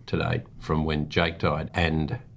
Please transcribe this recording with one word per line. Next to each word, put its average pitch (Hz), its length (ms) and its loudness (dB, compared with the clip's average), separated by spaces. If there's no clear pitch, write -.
today 80 340 0
from 78 280 0
when 76 240 0
Jake 85 300 2
died, 78 340 0
and 80 440 0